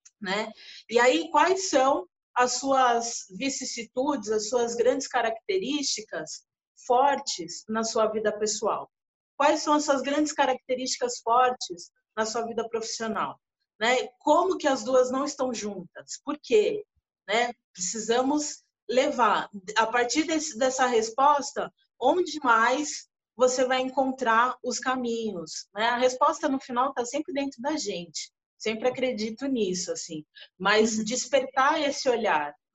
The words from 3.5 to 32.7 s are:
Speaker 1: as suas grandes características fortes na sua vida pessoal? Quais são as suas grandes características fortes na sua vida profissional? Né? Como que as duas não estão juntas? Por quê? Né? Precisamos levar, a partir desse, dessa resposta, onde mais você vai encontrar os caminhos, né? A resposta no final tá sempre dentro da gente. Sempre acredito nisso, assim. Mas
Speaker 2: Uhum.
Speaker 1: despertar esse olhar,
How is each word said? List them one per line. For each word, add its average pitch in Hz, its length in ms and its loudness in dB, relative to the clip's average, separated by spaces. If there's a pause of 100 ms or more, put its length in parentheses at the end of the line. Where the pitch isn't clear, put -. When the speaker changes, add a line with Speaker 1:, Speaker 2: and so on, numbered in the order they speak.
Speaker 1:
as 214 160 -2
suas 240 280 0
grandes 269 340 2
características 214 1300 -4 (440)
fortes 254 800 0
na 220 160 -2
sua 220 240 0
vida 214 300 -2
pessoal? 208 520 -4 (480)
Quais 302 240 4
são 311 120 2
as 294 100 4
suas 277 180 2
grandes 294 300 0
características 254 880 -2
fortes 247 720 0 (240)
na 220 100 0
sua 226 200 -4
vida 220 240 -6
profissional? 214 680 -6 (420)
Né? 240 300 0 (100)
Como 339 380 4
que 311 100 0
as 254 160 0
duas 254 260 4
não 262 140 -2
estão 262 300 -4
juntas? 196 720 -12
Por 294 160 -6
quê? 208 440 2 (420)
Né? 240 260 0 (200)
Precisamos 247 880 -2 (260)
levar, 240 600 2 (280)
a 220 100 4
partir 247 360 0
desse, 320 340 -2
dessa 254 280 2
resposta, 247 840 2 (280)
onde 311 440 0
mais 247 640 2 (320)
você 254 240 4
vai 254 160 2
encontrar 254 840 2
os 233 180 -4
caminhos, 226 960 -4
né? 208 120 -2
A 240 120 0
resposta 285 520 2
no 269 100 0
final 254 340 -2
tá 240 120 -2
sempre 285 280 -6
dentro 277 280 -4
da 302 160 -2
gente. 175 520 -8 (280)
Sempre 226 320 -2
acredito 247 580 -4
nisso, 185 460 -2
assim. 156 320 -10 (320)
Mas 214 400 2
Speaker 2:
Uhum. 220 80 -2
Speaker 1:
despertar 262 760 0
esse 285 280 -2
olhar, 175 440 0 (220)